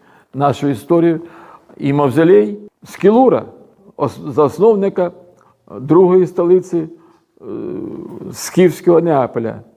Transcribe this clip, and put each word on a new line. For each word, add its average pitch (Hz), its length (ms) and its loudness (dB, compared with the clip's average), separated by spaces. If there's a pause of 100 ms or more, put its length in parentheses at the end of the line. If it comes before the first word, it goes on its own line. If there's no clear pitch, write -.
(340)
нашу 139 340 -2
історію 165 540 0 (560)
і 139 160 -4
мавзолей 165 640 2 (260)
Скілура, 208 600 2 (540)
ос-, 139 300 -6
засновника 175 840 0 (680)
другої 175 480 4
столиці, 180 500 0
е, - 680 -14 (840)
скіфського 170 680 2
Неаполя. 120 580 -2 (180)